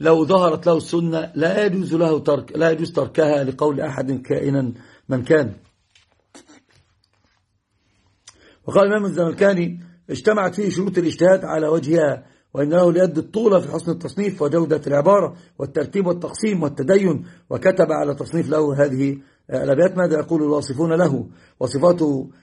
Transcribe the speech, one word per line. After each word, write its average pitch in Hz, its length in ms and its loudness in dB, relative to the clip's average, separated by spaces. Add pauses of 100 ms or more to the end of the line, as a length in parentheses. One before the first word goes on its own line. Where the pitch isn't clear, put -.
لو 160 240 4
ظهرت 170 420 2
له 170 100 4
السنة 160 580 -2
لا 190 320 0
يجوز 175 280 -2
له 160 240 2
ترك، 139 380 -2
لا 165 140 2
يجوز 160 220 -2
تركها 147 520 0
لقول 135 360 -2
أحد 139 320 -6
كائناً 135 600 -2 (360)
من 127 140 -2
كان. 139 300 2 (3250)
وقال 185 200 4
الإمام 208 180 0
الزملكاني: 175 760 0 (300)
"اجتمعت 208 440 0
فيه 202 160 -2
شروط 185 280 -2
الاجتهاد 175 460 2
على 156 240 -2
وجهها، 151 580 0 (280)
وإن 143 160 -2
له 175 200 4
اليد 170 280 2
الطولة 202 420 2
في 143 120 -10
حسن 165 200 -4
التصنيف 175 500 -6
وجودة 151 440 0
العبارة 151 480 2 (240)
والترتيب 156 480 -4
والتقسيم 175 560 -4
والتدين"، 151 640 0 (260)
وكتب 165 420 2
على 147 220 -2
تصنيف 147 340 -4
له 147 360 2
هذه 139 340 -2 (320)
الأبيات: 139 460 0
"ماذا 185 220 0
يقول 156 240 -2
الواصفون 147 500 -2
له، 151 360 0 (320)
وصفاته 143 680 0 (120)